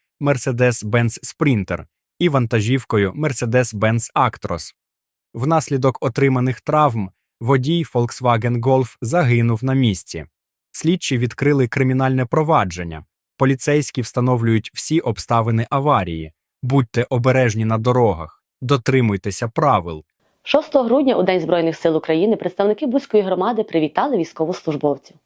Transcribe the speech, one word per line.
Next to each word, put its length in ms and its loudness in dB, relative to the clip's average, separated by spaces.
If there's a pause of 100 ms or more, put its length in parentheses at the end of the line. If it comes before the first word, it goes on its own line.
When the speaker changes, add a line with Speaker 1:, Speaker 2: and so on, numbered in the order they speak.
(200)
Speaker 1:
Mercedes-Benz 1000 0
Sprinter 640 -2 (340)
і 100 2
вантажівкою 840 0
Mercedes-Benz 1040 -2
Actros. 600 -4 (600)
Внаслідок 680 0
отриманих 600 0
травм 500 0 (300)
водій 440 0 (100)
Volkswagen 680 0
Golf 400 0
загинув 640 0
на 100 0
місці. 500 -2 (480)
Слідчі 460 -2
відкрили 500 0
кримінальне 580 0
провадження. 800 -2 (320)
Поліцейські 640 0
встановлюють 760 0
всі 260 -2
обставини 720 0
аварії. 640 -2 (300)
Будьте 480 0
обережні 540 2
на 140 0
дорогах, 640 0 (200)
дотримуйтеся 840 0
правил. 560 0 (380)
Speaker 2:
Шостого 420 0
грудня 320 2
у 60 2
День 180 2
Збройних 360 0
сил 200 0
України 400 0
представники 500 -2
Буської 360 0
громади 400 -2
привітали 540 -2
військовослужбовців. 1080 -4